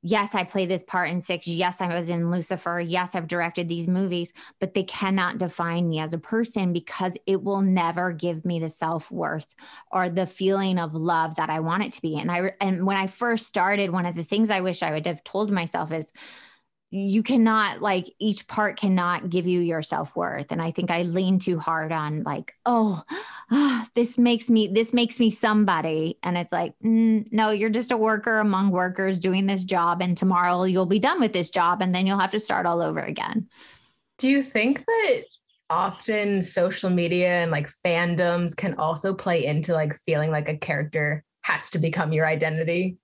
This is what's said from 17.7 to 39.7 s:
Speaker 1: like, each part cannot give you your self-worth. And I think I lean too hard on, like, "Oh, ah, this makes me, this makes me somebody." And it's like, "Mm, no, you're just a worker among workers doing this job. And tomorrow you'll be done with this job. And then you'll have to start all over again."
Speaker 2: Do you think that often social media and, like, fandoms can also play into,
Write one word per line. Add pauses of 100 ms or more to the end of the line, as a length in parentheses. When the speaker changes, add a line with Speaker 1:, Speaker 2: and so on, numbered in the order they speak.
Speaker 1:
like, (140)
each
part
cannot
give
you
your
self-worth.
And
I
think
I
lean
too
hard
on,
like, (100)
"Oh, (480)
ah,
this
makes
me,
this
makes
me
somebody."
And
it's
like, (100)
"Mm,
no,
you're
just
a
worker
among
workers
doing
this
job.
And
tomorrow
you'll
be
done
with
this
job.
And
then
you'll
have
to
start
all
over
again." (680)
Speaker 2:
Do
you
think
that (440)
often
social
media
and,
like, (160)
fandoms
can
also
play
into,